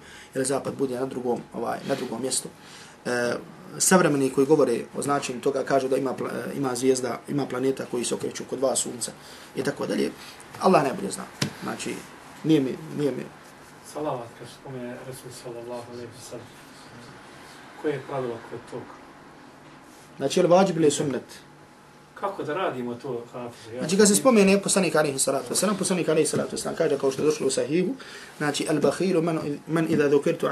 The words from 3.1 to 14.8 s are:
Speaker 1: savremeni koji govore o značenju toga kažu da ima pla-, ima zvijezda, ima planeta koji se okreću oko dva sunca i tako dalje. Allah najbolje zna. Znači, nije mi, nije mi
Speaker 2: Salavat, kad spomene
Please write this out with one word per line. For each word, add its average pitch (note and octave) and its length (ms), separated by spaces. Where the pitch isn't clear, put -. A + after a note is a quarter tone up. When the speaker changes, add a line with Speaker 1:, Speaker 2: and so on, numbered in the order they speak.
Speaker 1:
savremeni D3 520
koji C3+ 180
govore C3+ 320
o - 40
značenju C3+ 400
toga C3+ 220
kažu C3 240
da C3 100
ima C3+ 160
pla-, B2+ 180
ima C3+ 200
zvijezda, B2 520
ima C#3+ 180
planeta C3 460
koji A#2+ 140
se - 100
okreću - 280
oko - 120
dva B2+ 200
sunca B2 360
i C3+ 80
tako C#3 240
dalje. - 240
Allah E3+ 220
najbolje C3+ 280
zna. - 120
Znači, - 300
nije D3+ 180
mi, B2+ 160
nije C#3+ 140
mi C3+ 120
Speaker 2:
Salavat, C#3 340
kad A#2 80
spomene B2 360